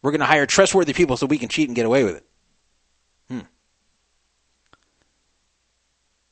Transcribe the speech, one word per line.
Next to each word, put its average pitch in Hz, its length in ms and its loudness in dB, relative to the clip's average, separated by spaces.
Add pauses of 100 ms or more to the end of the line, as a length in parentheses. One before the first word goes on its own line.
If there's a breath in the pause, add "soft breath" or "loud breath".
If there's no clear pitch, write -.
We're 143 80 -2
gonna 151 140 -2
hire 143 200 2
trustworthy 180 480 2
people 143 220 2
so 139 100 -4
we 113 140 -2
can 120 80 -8
cheat 151 220 -2
and 120 60 -8
get 117 100 0
away 127 180 2
with 87 140 -2
it." - 80 -20 (1040)
Hmm. 127 100 -10 (3000)